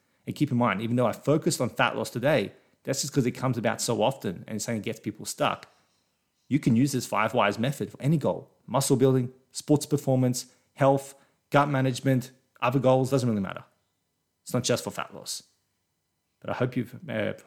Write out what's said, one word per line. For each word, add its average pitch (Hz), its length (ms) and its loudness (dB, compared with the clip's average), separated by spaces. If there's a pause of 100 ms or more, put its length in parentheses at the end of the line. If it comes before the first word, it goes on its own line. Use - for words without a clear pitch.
(260)
And 127 100 -6
keep 147 160 0
in 123 60 0
mind, 110 240 2
even 117 140 -2
though 123 100 2
I 104 80 0
focused 151 480 0
on 120 80 -2
fat 120 260 0
loss 113 140 -6
today, 123 420 0 (320)
that's - 180 -4
just 143 120 -6
'cause 131 140 2
it 127 40 0
comes 127 260 -2
about 107 220 -2
so 113 220 0
often 113 460 -2
and 110 80 -10
it's 104 100 -8
something 113 160 -4
that 98 40 -10
gets 110 140 -8
people - 260 -10
stuck. - 460 -4 (800)
You - 100 2
can 139 160 2
use 139 160 4
this 127 140 -2
five 107 280 0
whys 104 260 2
method 117 320 -4
for - 100 -18
any 147 160 2
goal, - 340 -2 (140)
muscle 135 320 2
building, 131 340 4 (200)
sports - 340 2
performance, 127 600 0 (260)
health, 139 400 2 (360)
gut 147 200 4
management, 131 640 0 (280)
other 123 200 2
goals, 131 320 4
doesn't 123 180 2
really 107 120 0
matter. - 220 -8 (800)
It's - 100 -14
not 123 100 0
just 123 200 0
for 101 80 -6
fat - 220 -10
loss. - 300 -12 (960)
But - 120 -8
I - 20 -4
hope 131 240 -4
you've, 117 200 -6 (120)
uh, 104 240 -4 (140)